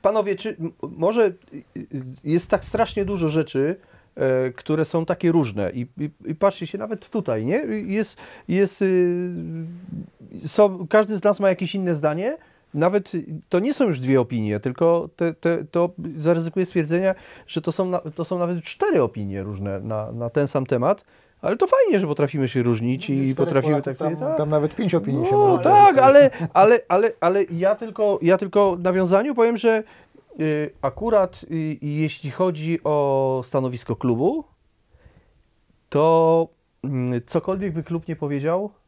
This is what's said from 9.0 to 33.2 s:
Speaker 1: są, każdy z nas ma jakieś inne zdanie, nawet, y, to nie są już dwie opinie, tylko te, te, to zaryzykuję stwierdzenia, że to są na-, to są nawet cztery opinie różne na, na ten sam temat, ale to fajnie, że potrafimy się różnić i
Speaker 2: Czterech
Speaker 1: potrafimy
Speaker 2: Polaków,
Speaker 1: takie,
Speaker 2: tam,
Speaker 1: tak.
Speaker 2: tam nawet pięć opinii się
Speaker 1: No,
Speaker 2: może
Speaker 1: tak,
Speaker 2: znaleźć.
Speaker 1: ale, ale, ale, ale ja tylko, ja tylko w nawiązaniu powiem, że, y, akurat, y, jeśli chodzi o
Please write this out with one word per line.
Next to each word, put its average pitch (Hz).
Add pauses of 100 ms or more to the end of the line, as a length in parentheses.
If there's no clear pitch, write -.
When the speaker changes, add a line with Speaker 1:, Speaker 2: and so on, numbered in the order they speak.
Speaker 1:
są, 190
każdy 214
z 180
nas 208
ma 196
jakieś 185
inne 180
zdanie, 160 (380)
nawet, 185
y, 160 (240)
to 180
nie 254
są 277
już 151
dwie 127
opinie, 107
tylko 170
te, 165
te, 170
to 170 (280)
zaryzykuję 165
stwierdzenia, 180 (320)
że 160
to 165
są 185
na-, 180 (120)
to 170
są 180
nawet 175
cztery 349
opinie 101
różne 98
na, 110
na 117
ten 143
sam 131
temat, 131 (380)
ale 269
to 381
fajnie, 415
że 185
potrafimy 143
się 127
różnić 120
i 135
Speaker 2:
Czterech 135
Speaker 1:
potrafimy 143
Speaker 2:
Polaków, 135
Speaker 1:
takie, 156
Speaker 2:
tam, 156
Speaker 1:
tak. 320
Speaker 2:
tam 151
nawet 151
pięć 185
opinii 233
się 392
Speaker 1:
No, 403
Speaker 2:
może 392
Speaker 1:
tak, 403
Speaker 2:
znaleźć. 269
Speaker 1:
ale, 165
ale, 208
ale, 202
ale 185
ja 185
tylko, 214
ja 180
tylko 196
w 180
nawiązaniu 190
powiem, 233
że, 220 (580)
y, 151 (120)
akurat, 196 (100)
y, 156
jeśli 151
chodzi 165
o 135